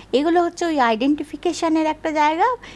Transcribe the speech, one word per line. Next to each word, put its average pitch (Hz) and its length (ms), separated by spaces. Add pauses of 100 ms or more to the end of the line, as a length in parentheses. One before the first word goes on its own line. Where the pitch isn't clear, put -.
(120)
এগুলো 330 300
হচ্ছে 339 220
ওই 320 160
আইডেন্টিফিকেশনের 294 1080
একটা 311 240
জায়গা। 320 460 (200)